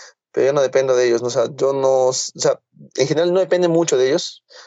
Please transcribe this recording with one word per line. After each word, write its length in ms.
pero 160
yo 60
no 80
dependo 340
de 120
ellos, 140
¿no? 60
O 40
sea, 140
yo 180
no, 340
o 60
sea, 460
en 120
general 260
no 80
depende 260
mucho 300
de 100
ellos, 360